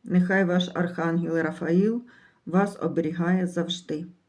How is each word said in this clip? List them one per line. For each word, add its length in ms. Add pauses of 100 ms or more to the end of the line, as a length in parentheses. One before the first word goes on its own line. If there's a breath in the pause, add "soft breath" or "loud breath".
нехай 400
ваш 300
архангел 600
Рафаїл 640 (440 loud breath)
вас 360
оберігає 640
завжди. 600 (220)